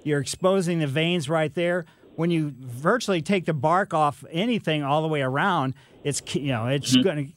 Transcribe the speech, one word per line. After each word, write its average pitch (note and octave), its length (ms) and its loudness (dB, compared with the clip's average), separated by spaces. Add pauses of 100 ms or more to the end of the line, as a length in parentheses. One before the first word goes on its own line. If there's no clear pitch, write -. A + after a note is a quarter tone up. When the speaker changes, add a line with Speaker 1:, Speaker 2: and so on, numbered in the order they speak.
Speaker 1:
you're D3 160 0
exposing F3+ 580 0
the D#3+ 100 0
veins D#3+ 400 0
right D#3 280 0
there. F3 300 -2 (300)
When E3+ 160 0
you D#3 280 0
virtually D#3+ 600 0
take F#3 240 0
the E3+ 80 0
bark D#3+ 400 2
off D3+ 380 2
anything E3+ 520 0
all C#3+ 180 2
the D#3+ 60 0
way D3+ 140 0
around, C#3 520 0 (300)
it's C#3+ 180 -2
ki-, - 200 -4
you C#3 100 -2
know, A#2 160 0
it's C#3 260 0
Speaker 2:
Mm-hmm. B3+ 80 6
Speaker 1:
gonna D3+ 240 0 (120)